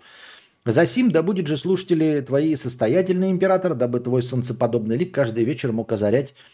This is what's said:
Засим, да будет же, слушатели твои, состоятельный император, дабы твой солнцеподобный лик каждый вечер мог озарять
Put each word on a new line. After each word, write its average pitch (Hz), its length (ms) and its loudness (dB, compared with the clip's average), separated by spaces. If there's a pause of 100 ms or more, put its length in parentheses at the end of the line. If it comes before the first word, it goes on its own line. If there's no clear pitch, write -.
(640)
Засим, 208 460 2
да 160 100 2
будет 185 260 -2
же, 151 100 -2
слушатели 160 640 0
твои, 143 340 0
состоятельный 180 720 0
император, 185 460 2
дабы 123 240 -2
твой 123 240 0
солнцеподобный 120 720 -2
лик 180 160 -4
каждый 117 300 0
вечер 120 300 -2
мог 113 180 -4
озарять 110 420 0 (200)